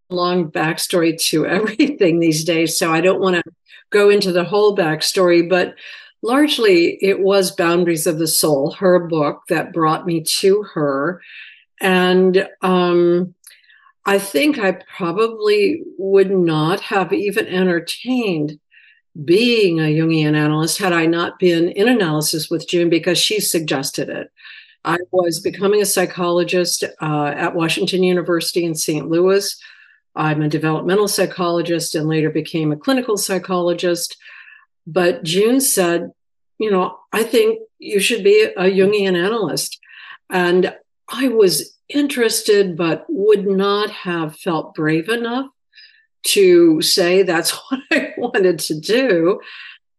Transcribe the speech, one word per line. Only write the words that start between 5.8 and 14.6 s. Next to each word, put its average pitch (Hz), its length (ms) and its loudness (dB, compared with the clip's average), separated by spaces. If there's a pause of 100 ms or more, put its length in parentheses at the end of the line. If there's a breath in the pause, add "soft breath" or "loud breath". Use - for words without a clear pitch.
largely 220 800 2
it 196 180 0
was 190 320 2
Boundaries 170 560 0
of 160 140 0
the 160 80 -2
Soul, 151 460 0
her 180 260 4
book, 160 480 -2
that 151 240 -2
brought 160 340 0
me 165 160 -2
to 196 400 0 (120)
her. 147 460 -2 (600 loud breath)
And, 185 680 2 (140)
um, 180 720 2 (720 soft breath)
I 202 160 2
think 277 400 -2